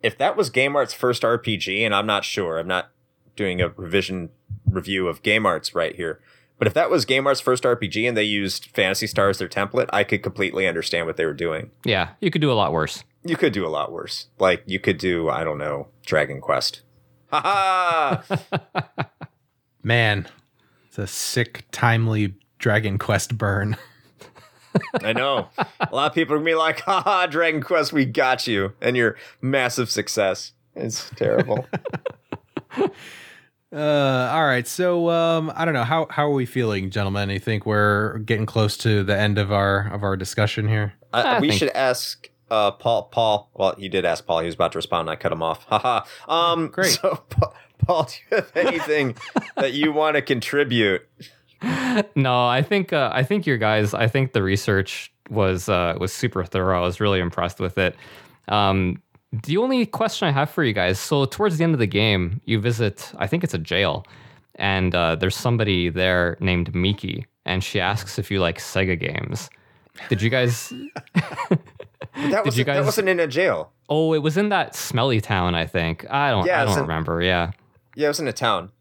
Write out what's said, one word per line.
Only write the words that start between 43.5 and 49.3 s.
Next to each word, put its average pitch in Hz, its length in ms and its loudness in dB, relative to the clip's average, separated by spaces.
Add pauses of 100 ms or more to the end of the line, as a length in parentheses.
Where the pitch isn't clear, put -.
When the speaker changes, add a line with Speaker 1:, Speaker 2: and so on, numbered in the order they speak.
Speaker 1:
Well, 95 220 2
he 98 120 -8
did 90 160 0
ask 82 200 0
Paul. 82 140 0
He 82 80 -2
was 82 80 -6
about 82 180 0
to 82 60 -4
respond, 82 300 -2
and - 20 -4
I 80 60 -6
cut 82 160 -2
him 82 100 -4
off. 80 220 -4
Ha 107 140 0
ha. 117 280 0 (460)
Um, 165 160 -2
Speaker 3:
Great. 180 240 0
Speaker 1:
so, 165 320 -2
<laughs> - 40 -20
Pa-, - 240 0 (320)
Paul, 160 200 2
do - 100 -10 (160)
you 226 60 2
have - 200 -2
anything 151 600 0 (200)